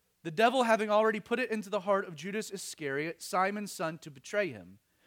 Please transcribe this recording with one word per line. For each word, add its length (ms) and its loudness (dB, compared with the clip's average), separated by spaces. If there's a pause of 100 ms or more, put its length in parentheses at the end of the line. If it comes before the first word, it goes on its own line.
(220)
the 80 -8
devil 340 4
having 260 4
already 300 4
put 200 -2
it 100 -2
into 200 -4
the 100 0
heart 260 2
of 80 -12
Judas 360 -6
Iscariot, 720 -6
Simon's 500 -2
son, 260 -6
to 120 -16
betray 400 -2
him, 280 -14 (280)